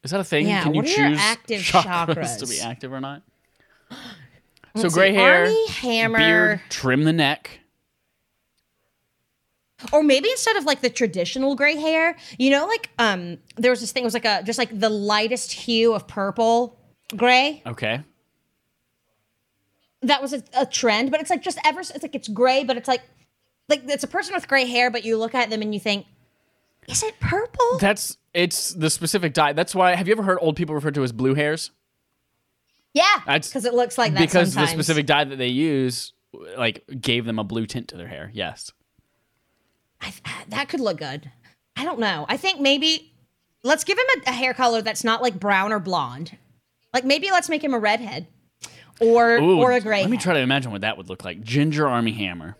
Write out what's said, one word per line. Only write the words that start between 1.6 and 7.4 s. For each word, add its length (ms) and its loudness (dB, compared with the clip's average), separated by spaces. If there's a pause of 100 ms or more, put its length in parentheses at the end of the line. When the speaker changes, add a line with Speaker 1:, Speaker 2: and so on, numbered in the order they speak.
Speaker 1:
chakras 540 2
Speaker 2:
chakras? 240 -6
Speaker 1:
to 80 -8
be 120 -6
active 320 -8
or 80 -10
not? 220 -10 (1500)
Speaker 2:
Let's 60 0
Speaker 1:
So 80 4
gray 220 6
Speaker 2:
see, 40 2
Speaker 1:
hair, 300 6
Speaker 2:
Armie 240 2
Hammer. 500 0
Speaker 1:
beard, 500 4
trim 360 0
the 80 2
neck. 480 -2 (2250)